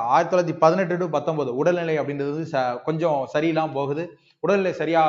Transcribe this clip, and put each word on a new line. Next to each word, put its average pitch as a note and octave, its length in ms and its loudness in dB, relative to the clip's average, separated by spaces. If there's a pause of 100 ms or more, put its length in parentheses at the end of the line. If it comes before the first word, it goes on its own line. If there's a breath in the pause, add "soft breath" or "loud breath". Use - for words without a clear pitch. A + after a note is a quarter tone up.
ஆயிரத்தி D#3+ 260 2
தொள்ளாயிரத்தி F3 260 0
பதினெட்டு F3 400 4
to F3+ 120 -2
பத்தொன்பது D3 460 -2
உடல்நிலை E3 420 0
அப்படின்றது C#3+ 340 -4
வந்து D#3 180 -6
ச-, B2+ 340 -2
கொஞ்சம் D#3 360 0 (100)
சரியில்லாம D#3 440 0
போகுது. C#3 300 -4 (400 soft breath)
உடல்நிலை F#3 300 2
சரியா, D#3+ 360 2